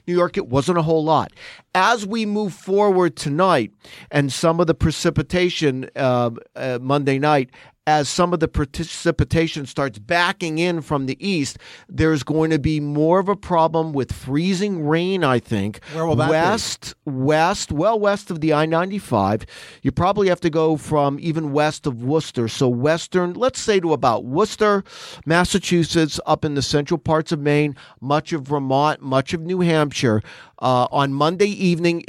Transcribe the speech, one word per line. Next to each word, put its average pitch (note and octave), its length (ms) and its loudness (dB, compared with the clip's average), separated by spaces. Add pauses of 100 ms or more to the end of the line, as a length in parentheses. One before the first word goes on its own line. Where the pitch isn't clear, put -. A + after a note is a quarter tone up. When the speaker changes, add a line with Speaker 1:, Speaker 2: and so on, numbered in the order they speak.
Speaker 1:
New F3 80 -2
York, F3 220 2
it D3+ 120 -4
wasn't C#3 280 0
a E3 60 2
whole D#3+ 220 2
lot. D3+ 280 2 (420)
As G#3 300 2
we A3 220 -4
move G#3 260 -2
forward F#3+ 640 2
tonight D3+ 560 0 (380)
and C#3+ 200 0
some E3 300 2
of F3 60 2
the D#3+ 80 2
precipitation, D#3+ 1200 0
uh, B2 340 0 (260)
uh, B2+ 260 -4
Monday C3+ 360 0
night, C#3+ 320 2 (380)
as D3+ 200 2
some F3 240 0
of E3+ 80 0
the D#3 80 0
precipitation D#3+ 1160 -2
starts C3 360 -6
backing E3+ 580 -2
in E3+ 220 0
from C#3 260 -4
the C3 180 -4
east, E3+ 320 -2 (320)
there's D3+ 360 2
going D#3 260 0
to D#3 80 2
be D3+ 220 0
more D3+ 400 2
of F#3 80 -2
a G3+ 80 0
problem D#3+ 560 0
with C3+ 180 -2
freezing F3 800 -2
rain, F3 340 0
I C3 160 4
think. G#2 400 -4 (140)
Speaker 2:
Where D#3+ 120 -4
will D#3+ 120 0
that D#3 100 2
be? D#3+ 60 2
Speaker 1:
West, F3+ 720 -2
west, D3+ 680 0
well F3+ 300 0
west G3+ 320 0
of D#3+ 80 -8
the D#3 120 2
I D3+ 140 2
ninety-five. D#3+ 800 0 (360)
You C3 100 -2
probably G3 360 2
have F3+ 120 0
to F3 100 0
go D#3+ 260 2
from C#3+ 440 0
even D#3 320 -4
west D3+ 340 0
of A#2+ 160 -6
Worcester. B2+ 460 -2
So C3 200 0
western, D#3+ 640 0
let's B3 260 -2
say G#3 180 2
to E3 140 0
about A#2+ 320 2
Worcester, G3+ 580 0 (420)
Massachusetts, E3+ 1000 2
up D3+ 180 0
in D3+ 100 -2
the C#3 80 -2
central D3 360 0
parts D#3 320 -2
of D#3+ 80 -2
Maine, D3 380 0 (240)
much D3 320 -2
of D#3 160 -2
Vermont, C#3+ 520 0
much C3+ 320 -2
of E3+ 100 -4
New F3+ 180 -2
Hampshire. D3 640 2 (360)
Uh, B2 320 0
on C#3 220 0
Monday E3+ 380 0
evening, E3+ 580 0